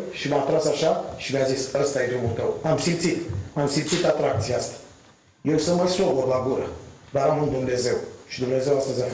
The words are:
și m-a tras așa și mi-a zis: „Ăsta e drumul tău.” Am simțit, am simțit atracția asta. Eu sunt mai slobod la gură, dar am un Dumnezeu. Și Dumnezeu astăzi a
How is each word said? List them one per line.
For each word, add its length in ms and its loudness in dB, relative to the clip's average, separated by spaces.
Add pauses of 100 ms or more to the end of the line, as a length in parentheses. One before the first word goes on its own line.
(180)
și 100 -4
m-a 200 2
tras 180 2
așa 500 0
și 160 -6
mi-a 120 2
zis: 280 0 (100)
„Ăsta 200 0
e 100 0
drumul 260 -2
tău.” 120 0 (120)
Am 160 2
simțit, 400 0 (360)
am 140 2
simțit 360 0
atracția 520 2
asta. 200 -4 (760)
Eu 80 4
sunt 200 2
mai 100 2
slobod 400 2
la 200 2
gură, 180 0 (480)
dar 140 2
am 140 2
un 160 0
Dumnezeu. 380 0 (360)
Și 120 -10
Dumnezeu 320 2
astăzi 260 0
a 120 0